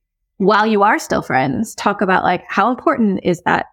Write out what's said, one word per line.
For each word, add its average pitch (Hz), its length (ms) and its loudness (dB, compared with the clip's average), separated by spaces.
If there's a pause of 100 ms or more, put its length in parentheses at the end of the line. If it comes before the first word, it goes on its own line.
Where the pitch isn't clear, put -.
(400)
while 202 280 2
you 208 160 2
are 233 160 2
still - 240 -4
friends, 139 500 -2
talk - 280 -2
about, 185 220 2
like, 180 240 0
how 202 220 0
important 240 540 0
is 175 180 0
that - 320 -2